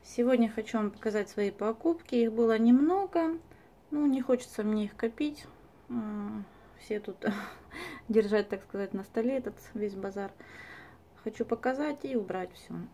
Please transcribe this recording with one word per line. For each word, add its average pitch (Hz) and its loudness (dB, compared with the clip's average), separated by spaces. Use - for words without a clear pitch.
Сегодня 240 4
хочу 220 -4
вам 208 0
показать 208 -2
свои 202 0
покупки. 226 -2
Их 226 4
было 226 4
немного. 330 4
Ну, 294 2
не 262 2
хочется 247 0
мне 214 0
их 202 -10
копить. 294 -4
А, 214 -6
все 208 -6
тут 202 -10
<laughs> - -14
держать, 208 4
так 190 -6
сказать, 196 -6
на 196 -4
столе 247 -2
этот 254 -4
весь 208 -4
базар. 196 -6
Хочу 220 -4
показать 269 -2
и 269 -4
убрать 185 -4
всё. - -16